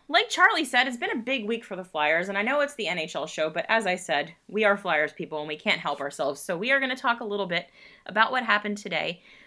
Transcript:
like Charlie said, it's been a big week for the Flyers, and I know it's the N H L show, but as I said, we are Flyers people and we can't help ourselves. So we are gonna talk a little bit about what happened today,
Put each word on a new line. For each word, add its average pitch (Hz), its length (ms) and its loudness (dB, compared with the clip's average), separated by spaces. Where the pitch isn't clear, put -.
like 392 220 2
Charlie 349 360 4
said, 247 220 4
it's 240 100 -4
been 359 140 -2
a 381 120 -2
big 240 240 -2
week 233 180 -2
for 190 100 -8
the 180 80 -8
Flyers, 165 460 2
and 196 80 -2
I 202 60 2
know 277 180 2
it's 285 140 -2
the 196 120 -4
N 170 120 -2
H 160 160 -6
L 151 120 -2
show, 160 220 -2
but 160 180 -4
as - 200 4
I 180 80 2
said, 160 360 -2
we 214 160 0
are 202 140 6
Flyers 156 340 0
people 156 280 -8
and 151 80 -8
we 151 100 -6
can't 170 240 0
help 147 200 -2
ourselves. 143 380 -2
So - 160 -4
we 214 160 -2
are 277 80 4
gonna 262 160 -2
talk 247 240 0
a 240 60 -8
little 202 220 -2
bit 175 200 -4
about 220 260 2
what 254 120 0
happened 208 340 2
today, 170 440 -4